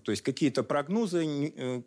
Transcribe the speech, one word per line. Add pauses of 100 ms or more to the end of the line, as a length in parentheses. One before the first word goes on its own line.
то
есть
какие-то
прогнозы,
э,